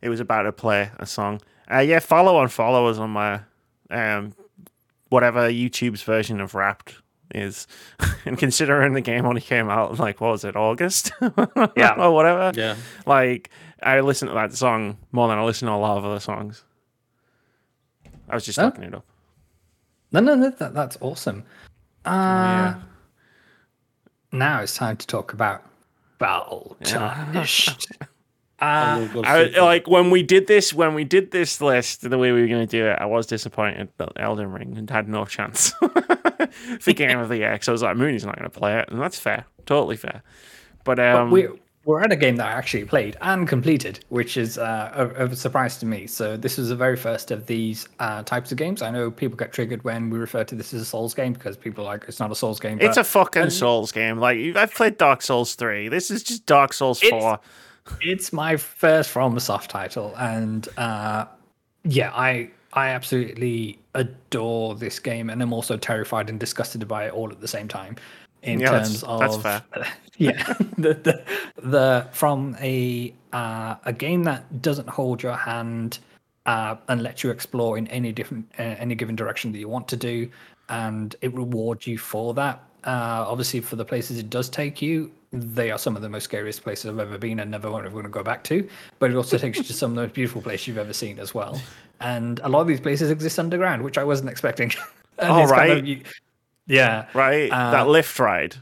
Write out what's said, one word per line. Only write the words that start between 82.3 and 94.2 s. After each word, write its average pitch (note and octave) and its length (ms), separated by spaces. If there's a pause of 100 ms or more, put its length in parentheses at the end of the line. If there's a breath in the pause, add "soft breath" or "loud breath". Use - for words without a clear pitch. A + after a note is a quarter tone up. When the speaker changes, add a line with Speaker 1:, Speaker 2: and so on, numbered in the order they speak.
Speaker 2:
that. C#3 280 (220)
Uh, A#2 420
obviously, A#2+ 340
for - 160
the A2+ 100
places A#2+ 320
it A2 120
does B2 180
take C#3+ 320
you, D#3 300 (220)
they A#2 380
are G#2+ 80
some A#2+ 180
of G#2 60
the A2 60
most G#2 160
scariest G#2+ 400
places G#2 260
I've G#2+ 80
ever G#2 200
been A2+ 220
and G#2 100
never G#2+ 200
want G#2+ 220
to G#2 160
go G2+ 140
back A#2 220
to. F#3+ 240 (300 loud breath)
But B2+ 120
it B2 60
also A#2+ 220
takes A#2 200
you C#4+ 60
to - 80
some A#2+ 200
of A#2+ 40
the A#2+ 60
most A#2 120
beautiful A#2+ 280
places G#2 260
you've A2+ 100
ever G#2 140
seen G#2 260
as G2+ 160
well. A#2 320
Speaker 1:
<laughs> - 40 (320 loud breath)
Speaker 2:
And A#2+ 400
a - 60
lot C#3+ 140
of E3+ 40
these D3 140
places D3 300
exist D#3 280
underground, E3+ 440
which C3+ 160
I C#3 60
wasn't C3+ 260